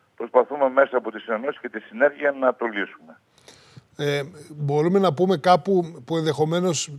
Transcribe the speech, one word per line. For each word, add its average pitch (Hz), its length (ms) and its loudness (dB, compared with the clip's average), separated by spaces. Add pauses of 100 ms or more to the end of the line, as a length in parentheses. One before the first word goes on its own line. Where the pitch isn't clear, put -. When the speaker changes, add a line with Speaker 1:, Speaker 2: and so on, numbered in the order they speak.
(160)
Speaker 1:
προσπαθούμε 127 540 0
μέσα 131 280 2
από 110 140 -4
τη 107 80 -12
συνεννόηση 117 400 -6
και 123 100 -10
τη 110 100 -12
συνέργεια 143 520 -2
να 131 240 0
το - 100 -6
λύσουμε. 98 540 -8 (800)
Speaker 2:
Ε, 147 240 -2 (280)
μπορούμε 151 500 0
να 185 140 4
πούμε 180 240 2
κάπου 175 680 2
που 165 120 -4
ενδεχομένως 160 800 0